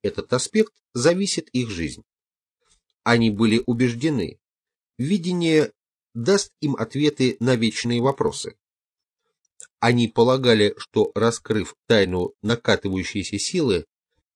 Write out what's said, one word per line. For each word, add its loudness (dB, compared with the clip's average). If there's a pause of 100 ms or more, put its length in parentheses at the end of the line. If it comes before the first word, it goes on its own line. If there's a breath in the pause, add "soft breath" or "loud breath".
этот -6
аспект -2 (180)
зависит 0
их -4
жизнь. -8 (1000)
Они 2
были 2
убеждены, -2 (580)
видение 0 (420)
даст 0
им -2
ответы 0
на 2
вечные -2
вопросы. -4 (1200)
Они 2
полагали, 4
что, -2
раскрыв -2 (100)
тайну 2
накатывающейся -4
силы, -2 (500)